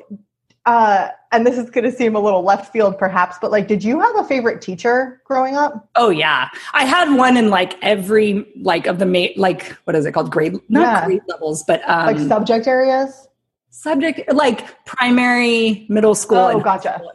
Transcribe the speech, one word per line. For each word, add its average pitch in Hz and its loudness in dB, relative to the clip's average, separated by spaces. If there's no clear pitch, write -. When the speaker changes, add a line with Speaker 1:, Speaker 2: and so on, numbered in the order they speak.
Speaker 1:
Uh, 220 4
and 226 2
this 247 2
is 240 -8
gonna 247 -2
seem 226 -2
a 214 0
little 202 0
left 196 0
field 196 0
perhaps, 180 -2
but, - -4
like, 208 0
did 202 -2
you 247 0
have 440 2
a 403 0
favorite 240 -2
teacher 240 -2
growing 262 -2
up? 294 -4
Speaker 2:
Oh 233 4
yeah. 151 0
I 277 2
had 311 2
one 254 4
in, 226 4
like, 185 0
every, 208 0
like, 175 0
of 180 -2
the 190 0
ma-, 180 0
like, 185 -2
what 165 -2
is 151 2
it 151 -4
called? 160 -2
Grade, 165 -2
not 277 4
Speaker 1:
Yeah. 226 2
Speaker 2:
grade 190 0
levels, 160 -8
but, 165 0
um, 165 2
Speaker 1:
Like, 160 0
subject 220 0
areas? 262 0
Speaker 2:
subject, 302 -4
like, 269 0
primary, 240 0
middle 214 4
school, 208 0
Speaker 1:
Oh, 185 4
Speaker 2:
and 214 0
high 190 0
Speaker 1:
gotcha. - -6
Speaker 2:
school - -16